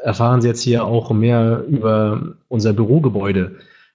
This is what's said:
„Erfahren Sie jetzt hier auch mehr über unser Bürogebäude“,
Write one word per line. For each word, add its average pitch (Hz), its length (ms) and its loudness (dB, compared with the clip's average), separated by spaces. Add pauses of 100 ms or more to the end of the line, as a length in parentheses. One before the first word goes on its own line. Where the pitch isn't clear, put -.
„Erfahren 117 380 2
Sie 117 80 2
jetzt 117 140 -4
hier 117 220 0
auch 113 280 -2
mehr 113 560 2
über 110 640 -2 (140)
unser 110 240 0
Bürogebäude“, 101 800 0 (420)